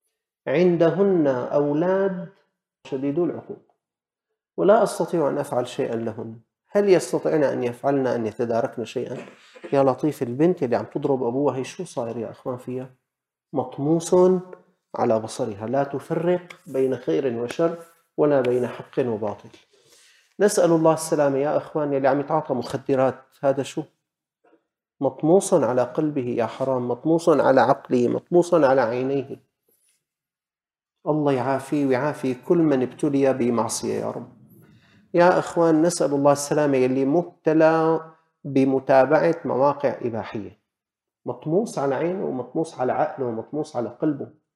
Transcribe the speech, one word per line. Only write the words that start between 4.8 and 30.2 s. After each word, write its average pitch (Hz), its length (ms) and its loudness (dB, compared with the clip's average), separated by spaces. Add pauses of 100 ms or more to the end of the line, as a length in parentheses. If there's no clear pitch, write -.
أستطيع 170 460 -2
أن 143 100 -2
أفعل 123 300 -4
شيئاً 123 280 -4
لهن. 113 440 -8 (300)
هل 202 180 2
يستطعن 156 560 2
أن 127 200 -2
يفعلن، 131 420 -2
أن 120 200 -2
يتداركن 117 580 -4
شيئاً؟" 120 320 -8 (560)
يا 139 100 4
لطيف، 135 400 0
البنت 147 400 0
اللي 120 140 0
عم 104 80 -2
تضرب 139 380 -4
أبوها، 127 340 0
هي 131 80 -6
شو 175 200 -12
صاير 117 320 -8
يا 113 140 -8
أخوان - 280 -10
فيها؟ 127 320 -10 (600)
مطموس 151 640 0 (800)
على 113 260 0
بصرها، 110 460 -8
لا 131 180 -2
تفرق 165 560 -4 (260)
بين 131 300 -2
خير 135 400 -2
وشر 165 420 -2 (380)
ولا 147 240 4
بين 123 260 0
حق - 320 -10
وباطل. 110 500 -6 (920)
نسأل 196 300 4
الله 160 240 6
السلامة 147 440 0
يا 147 180 0
أخوان. 143 380 -4
اللي 139 140 2
عم 147 120 2
يتعاطى 147 340 -4
مخدرات 127 680 -2 (160)
هذا 139 220 0
شو؟ 156 200 -8 (1160)
مطموس 165 540 2
على 123 280 2
قلبه 147 460 -4
يا 117 180 -2
حرام، 127 420 -4
مطموس 156 400 0
على 135 320 6
عقله، 123 480 2
مطموس 170 460 2
على 135 260 4
عينيه. 123 600 -4 (1700)